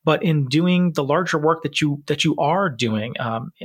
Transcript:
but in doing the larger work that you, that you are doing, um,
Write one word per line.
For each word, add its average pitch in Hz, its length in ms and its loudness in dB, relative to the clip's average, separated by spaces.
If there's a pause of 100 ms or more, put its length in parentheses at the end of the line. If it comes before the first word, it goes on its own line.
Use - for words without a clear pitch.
but 156 180 2
in 151 240 2
doing 175 460 2
the 147 100 -2
larger 160 360 0
work 160 240 0
that 143 180 -4
you, 143 260 -2
that - 160 -2
you 160 140 2
are 170 320 0
doing, 113 500 -2
um, 117 320 -6 (140)